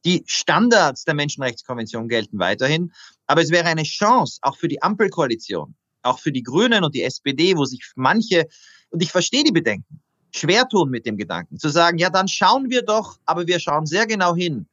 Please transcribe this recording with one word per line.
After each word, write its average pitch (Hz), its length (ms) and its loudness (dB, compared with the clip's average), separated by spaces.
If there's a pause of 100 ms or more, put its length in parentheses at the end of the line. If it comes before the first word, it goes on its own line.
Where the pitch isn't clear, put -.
Die 180 220 2
Standards 185 800 2
der 160 80 0
Menschenrechtskonvention 123 960 -6
gelten 110 300 -2
weiterhin. 135 520 0 (340)
Aber 151 160 4
es 151 100 2
wäre 170 180 2
eine 160 140 0
Chance, 208 580 0
auch 139 160 -2
für 170 100 -4
die 135 140 -4
Ampelkoalition, 147 960 -2 (260)
auch 123 180 -4
für 151 140 -4
die 123 100 -4
Grünen 196 400 0
und 151 100 -2
die 117 100 -4
S - 180 -6
P 143 100 -4
D, 170 240 2
wo 143 80 0
sich 131 320 -8
manche, 165 520 2 (420)
und 170 120 -4
ich 170 100 -2
verstehe 240 320 0
die 294 80 4
Bedenken, 117 500 -4 (340)
schwer 190 320 2
tun 170 220 2
mit 120 160 -6
dem 107 120 -4
Gedanken, 85 400 -8
zu 151 120 -4
sagen, 170 280 4
„Ja, 180 120 0
dann 190 180 0
schauen 233 420 2
wir 247 120 0
doch, 214 440 -2
aber 170 200 -2
wir 170 140 0
schauen 151 260 -2
sehr 196 220 0
genau 185 280 0
hin 160 380 -4